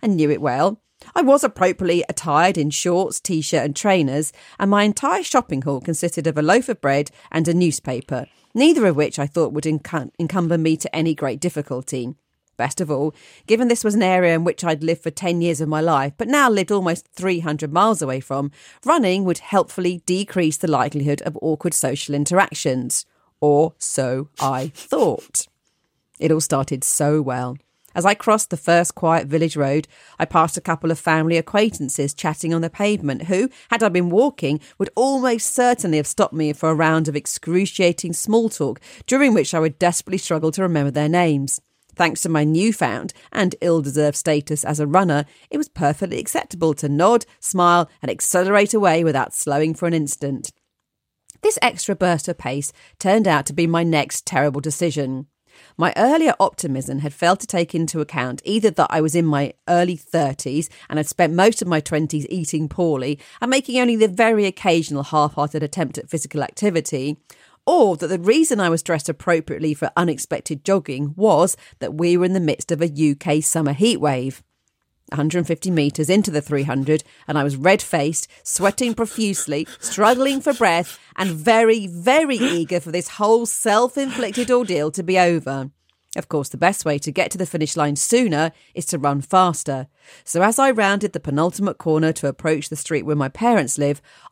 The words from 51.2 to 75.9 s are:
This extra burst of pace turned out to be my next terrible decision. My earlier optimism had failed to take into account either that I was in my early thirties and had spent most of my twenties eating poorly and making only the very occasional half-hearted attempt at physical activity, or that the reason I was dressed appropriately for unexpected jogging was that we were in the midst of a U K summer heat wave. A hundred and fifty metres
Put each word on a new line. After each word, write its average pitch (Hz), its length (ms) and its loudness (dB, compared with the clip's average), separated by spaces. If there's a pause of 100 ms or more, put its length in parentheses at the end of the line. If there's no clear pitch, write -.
This 427 200 0
extra 214 320 0
burst 175 360 0
of 175 80 -8
pace 139 340 -6 (260)
turned 202 300 2
out 151 200 2
to 147 60 -4
be 170 140 2
my 165 160 2
next 165 420 0
terrible 143 360 0
decision. 139 680 -4 (500)
My - 200 0
earlier 285 420 4
optimism 135 600 -2
had 143 140 -6
failed 175 280 2
to - 60 -10
take 175 280 -2
into 165 240 -2
account 127 460 -6
either 214 260 2
that - 180 2
I 160 120 2
was 156 120 2
in 170 120 2
my 143 280 0 (140)
early 175 300 2
thirties 143 720 -4 (200)
and - 80 -2
had 151 100 0
spent 160 260 2
most 185 280 4
of 175 60 -4
my 165 140 0
twenties 151 480 -2
eating 156 400 -4
poorly 147 500 -2 (220)
and 247 100 -2
making 262 280 0
only 240 180 2
the 214 100 6
very 214 380 2
occasional 165 580 0
half-hearted 151 580 0
attempt 147 360 -6
at - 120 -14
physical 151 320 -6
activity, 151 760 -2 (500)
or 254 300 6
that 165 100 -4
the 180 100 -2
reason 233 420 2
I 180 100 2
was 165 120 0
dressed 160 260 -4
appropriately 160 640 -2
for - 220 -4
unexpected 156 720 -4
jogging 147 500 -2
was 185 400 4 (240)
that - 140 -6
we 175 240 2
were 180 80 2
in 180 80 0
the 190 60 0
midst 156 320 -2
of 156 100 -2
a 170 60 2
U 147 280 0
K 151 240 -2
summer 151 340 0
heat 202 240 2
wave. 135 440 -4 (680)
A 143 60 -6
hundred 156 220 0
and 165 80 -2
fifty 170 220 -4
metres 151 400 0